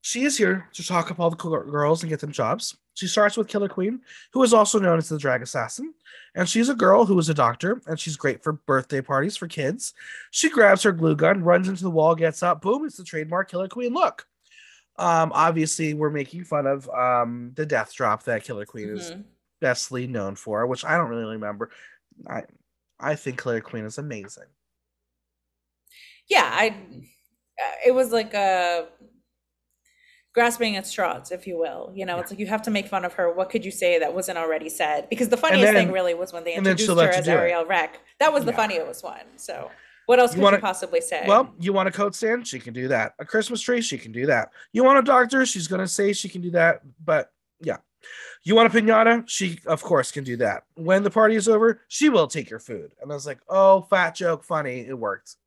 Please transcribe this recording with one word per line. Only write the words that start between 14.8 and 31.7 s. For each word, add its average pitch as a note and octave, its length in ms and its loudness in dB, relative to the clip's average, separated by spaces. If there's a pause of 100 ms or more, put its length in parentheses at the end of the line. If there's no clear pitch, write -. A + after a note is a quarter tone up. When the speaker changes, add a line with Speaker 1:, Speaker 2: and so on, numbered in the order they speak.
Speaker 1:
Um, E3 360 2
obviously, D#3 600 0
we're D3+ 160 -2
making D3+ 360 -8
fun D3 200 -4
of, C3+ 240 -4
um, A#2+ 680 -2
the D#3 100 -4
death B2 280 -2
drop A2 300 -2
that A2+ 200 -4
Killer G#2+ 220 -10
Queen G#2+ 240 -12
is E3+ 220 -10
Speaker 2:
Mm-hmm. F#3 100 -16 (400)
Speaker 1:
bestly B2+ 460 -4
known G2+ 280 -6
for, G#2+ 320 -4
which B2+ 180 -6
I D#3+ 120 0
don't D#3+ 120 -2
really A#2 140 -6 (100)
remember. G#2+ 360 -10 (600)
I, - 140 -10 (560)
I D3+ 160 -2
think B2+ 260 -10
Killer A#2 200 -4
Queen A2 240 -12
is G#2+ 120 -12
amazing. A#2+ 480 -14 (1800)
Speaker 2:
Yeah, A#3 220 4
I, G3+ 180 2
uh, - 1080 -12 (100)
it B3 60 6
was B3+ 200 2
like A3 220 -2
a F3+ 540 0 (1500)
grasping A#3 400 0
at F#2+ 100 -6
straws, - 460 -6
if F3+ 160 -12
you F3 100 -8
will. D#3+ 380 -6